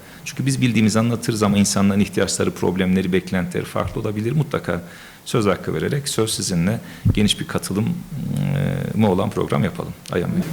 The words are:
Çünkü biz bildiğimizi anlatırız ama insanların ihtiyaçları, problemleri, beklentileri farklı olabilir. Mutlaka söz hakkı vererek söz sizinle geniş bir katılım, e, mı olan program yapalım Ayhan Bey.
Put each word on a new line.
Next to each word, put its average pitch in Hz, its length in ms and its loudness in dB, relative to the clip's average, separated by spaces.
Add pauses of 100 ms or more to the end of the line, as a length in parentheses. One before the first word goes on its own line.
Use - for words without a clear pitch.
(240)
Çünkü - 220 -6
biz 135 140 0
bildiğimizi 113 380 4
anlatırız 113 440 0
ama 101 160 4
insanların 98 420 4
ihtiyaçları, 95 500 0
problemleri, 92 640 2
beklentileri 92 520 -2
farklı 104 360 -4
olabilir. 110 320 -4
Mutlaka 110 500 -2 (420)
söz 113 220 0
hakkı 90 280 0
vererek 87 340 -2
söz 110 260 0
sizinle 87 460 0 (340)
geniş 104 260 2
bir - 60 -6
katılım, - 380 -2
e, - 1120 -2
mı 107 120 6
olan 95 200 2
program 82 340 0
yapalım - 280 -4 (200)
Ayhan 90 180 2
Bey. 180 100 2 (120)